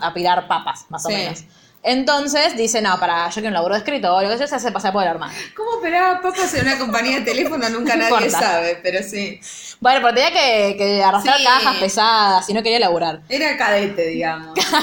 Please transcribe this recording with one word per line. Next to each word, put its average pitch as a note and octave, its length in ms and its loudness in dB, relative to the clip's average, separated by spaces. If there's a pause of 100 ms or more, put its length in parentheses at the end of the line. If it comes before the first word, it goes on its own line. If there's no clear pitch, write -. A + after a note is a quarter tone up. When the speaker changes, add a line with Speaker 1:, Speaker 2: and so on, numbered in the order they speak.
Speaker 1:
a E3+ 120 -4
pilar F3+ 360 0
papas, - 400 -4
más D#3 160 -8
o - 20 -4
Speaker 2:
Sí. G#3 80 -2
Speaker 1:
menos. F3 280 -6 (380)
Entonces C#4+ 760 0
dice, A3+ 240 0
"No, F#3 180 0
pará, E3+ 300 0
yo - 60 -10
quiero G#3+ 120 -6
un G#3 60 -2
laburo F3+ 220 0
de G#3+ 40 0
escritorio", G3+ 500 0
qué A3+ 60 -2
sé B3+ 80 -4
yo, D4 40 -2
se D4 80 -4
hace A#3+ 180 -4
pasar G3 180 -2
por G3+ 120 0
el F3+ 60 0
hermano. E3 220 -6 (240)
Speaker 2:
¿Cómo A4+ 220 -4
operaba F4+ 440 0
papas F#4 340 -2
en B3+ 120 0
una C4+ 100 0
compañía B3 420 -2
de - 20 -4
teléfono? B3+ 480 -2
Nunca A#3 260 -2
Speaker 1:
<laughs> - 0 -
No A3+ 140 2
Speaker 2:
nadie A3+ 160 2
Speaker 1:
importa. E3+ 160 0
Speaker 2:
sabe, F3 420 0
pero F#3 240 -2
sí. G3+ 320 -8 (400)
Speaker 1:
Bueno, B3+ 220 4
pero A#3 120 4
tenía C#4 180 2
que, A3+ 460 2
que G3+ 240 0
arrastrar G3+ 360 4
Speaker 2:
Sí. C#4 80 2
Speaker 1:
cajas C4 320 4
pesadas G3+ 720 2
y G3+ 40 -2
no A3+ 80 0
quería A3+ 200 2
laburar. E3 480 0
Speaker 2:
Era D4 260 0
cadete, G3+ 520 0
digamos. D#3+ 520 -4
Speaker 1:
<laughs> - 80 0 (140)